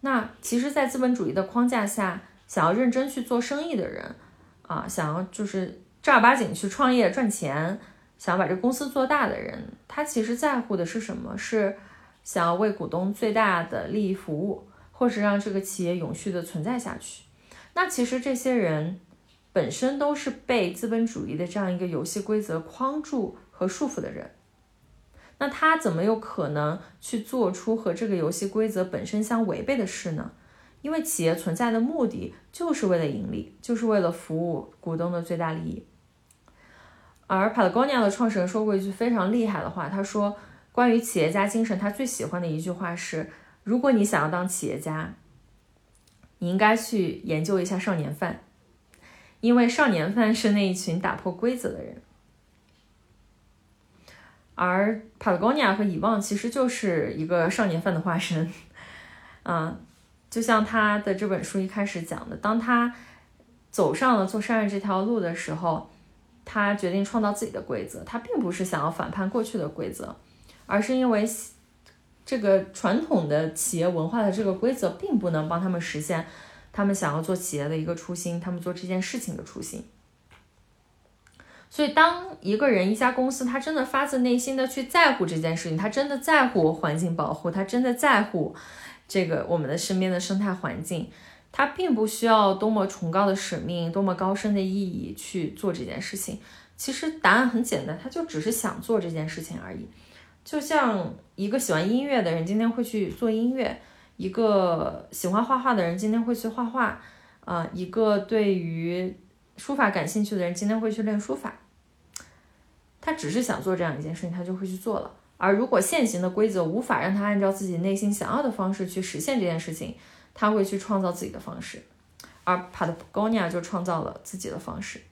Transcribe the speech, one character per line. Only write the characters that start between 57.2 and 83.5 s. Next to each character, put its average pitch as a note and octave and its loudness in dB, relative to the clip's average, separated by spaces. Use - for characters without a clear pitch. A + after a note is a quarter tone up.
个 E3+ 2
少 G#3 2
年 E3 0
犯 F#3 0
的 D#3+ 0
化 F3 0
身。 E3+ -2
<laughs> - -20
啊， E3 -2
就 A#3 -4
像 A3 4
他 G#3 4
的 G#3 0
这 G3+ -2
本 F#3+ 0
书 - -2
一 F#3+ -2
开 G3+ -2
始 F3+ -6
讲 - -8
的， - -10
当 G#3+ 0
他 A#3+ 2
走 E3 2
上 B3 4
了 F#3+ 2
做 G#3 -2
商 A3+ 0
人 G#3 2
这 G3 -2
条 G3 0
路 A3+ 2
的 F3 -2
时 D#3 -6
候， E3 -2
他 G#3 0
决 G3 -2
定 G3 0
创 A3 0
造 G#3 2
自 G#3 -4
己 - -8
的 F#2 -6
规 G2+ -6
则， - -12
他 - -8
并 G4 -2
不 F#3 0
是 F#3 -2
想 D#3+ -2
要 D#3+ 0
反 D#3+ -6
叛 F#3+ -2
过 A#3 -2
去 A3+ -6
的 D#3+ -2
规 - -8
则， - -12
而 G#3 2
是 B3 0
因 B3+ 2
为 G#3+ 4
这 C4 -2
个 G3 4
传 A#3 0
统 G3+ 2
的 D#3 2
企 - -2
业 E3+ 2
文 E3 0
化 A3+ 0
的 G3+ 2
这 G3+ -2
个 F#3+ 2
规 A3+ 2
则 G3+ 0
并 F4 0
不 F3+ 0
能 D#3 0
帮 E3+ 0
他 F#3+ -2
们 F3 -2
实 D3+ -6
现 E3 -4
他 G3+ 0
们 G3 4
想 E3 -2
要 D#3+ 0
做 F#3 -2
企 F3+ -6
业 C#3+ -2
的 D#3+ -2
一 D#3 -2
个 E3+ -2
初 F3 -10
心， E3+ -6
他 F3 -6
们 F3 -6
做 F3+ -4
这 F3+ -8
件 F#3 -2
事 B3 -6
情 - -6
的 - -10
初 - -14
心。 - -10
所 - -2
以 C#4+ 4
当 E4+ 6
一 G3+ 2
个 C4+ 4
人， G3 4
一 A3 4
家 B3 2
公 B3+ 2
司， B3+ -4
他 B3 -2